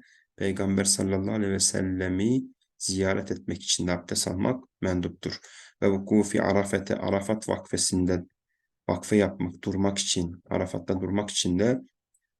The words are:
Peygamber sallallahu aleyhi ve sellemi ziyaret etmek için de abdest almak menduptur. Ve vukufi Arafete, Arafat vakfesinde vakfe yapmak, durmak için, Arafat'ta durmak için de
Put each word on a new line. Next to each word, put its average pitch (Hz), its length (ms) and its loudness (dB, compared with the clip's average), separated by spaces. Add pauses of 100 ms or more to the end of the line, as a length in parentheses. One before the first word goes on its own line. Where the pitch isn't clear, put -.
(360)
Peygamber 98 480 0
sallallahu 98 500 0
aleyhi 101 180 0
ve 98 80 0
sellemi 95 840 0 (360)
ziyaret 95 520 0
etmek - 320 -6
için - 240 -2
de 90 60 2
abdest - 360 -2
almak 107 360 -2 (160)
menduptur. 87 580 -2 (440)
Ve 98 80 4
vukufi 101 520 2
Arafete, 98 540 0
Arafat 98 520 -2
vakfesinde 90 760 0 (640)
vakfe - 280 2
yapmak, 92 480 2
durmak 98 340 0
için, 90 520 -2
Arafat'ta 95 500 -2
durmak 98 300 -2
için 90 280 0
de 123 220 2 (600)